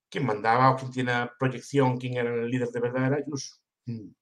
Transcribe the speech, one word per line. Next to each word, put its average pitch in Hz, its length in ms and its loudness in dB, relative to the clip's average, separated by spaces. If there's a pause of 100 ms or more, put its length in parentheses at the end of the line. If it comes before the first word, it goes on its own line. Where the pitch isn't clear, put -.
(120)
quien 175 140 -2
mandaba 113 460 4
o 131 40 4
quien 127 140 -8
tiene 123 480 -2
proyección, 127 600 2
quien 123 180 -4
era 120 160 -2
el 117 160 -2
líder 123 200 -2
de 120 100 -6
verdad 123 260 0
era 135 120 2
Ayuso. - 400 -8 (280)
Mm. 110 240 -10 (120)